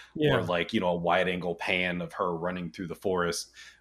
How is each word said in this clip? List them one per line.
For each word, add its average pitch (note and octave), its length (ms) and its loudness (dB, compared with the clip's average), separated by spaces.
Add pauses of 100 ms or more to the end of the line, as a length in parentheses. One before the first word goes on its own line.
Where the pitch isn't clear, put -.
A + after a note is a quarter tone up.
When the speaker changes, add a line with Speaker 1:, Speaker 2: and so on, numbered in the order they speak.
(140)
Speaker 1:
Yeah. D3 220 4
Speaker 2:
or, F#2 60 2
like, F2 300 0
you G#2+ 80 2
know, F2+ 100 2
a F2 60 2
wide F2 320 2
angle F2 280 -2
pan F2+ 440 0
of E2 120 -8
her F2+ 240 -2
running F2 340 -4
through F2+ 180 -10
the E2 60 -8
forest, F2 560 0 (300)